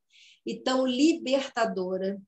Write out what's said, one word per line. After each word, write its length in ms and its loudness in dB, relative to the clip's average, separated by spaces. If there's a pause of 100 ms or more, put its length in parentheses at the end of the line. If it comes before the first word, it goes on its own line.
(460)
e 100 -6
tão 320 0
libertadora. 1400 0